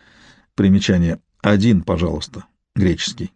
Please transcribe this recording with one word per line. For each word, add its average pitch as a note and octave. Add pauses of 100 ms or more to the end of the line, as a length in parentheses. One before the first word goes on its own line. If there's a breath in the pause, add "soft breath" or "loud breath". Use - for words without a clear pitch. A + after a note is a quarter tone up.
(540 soft breath)
Примечание. F#2+ (220)
«Один, G#2
пожалуйста». E2 (300)
Греческий. -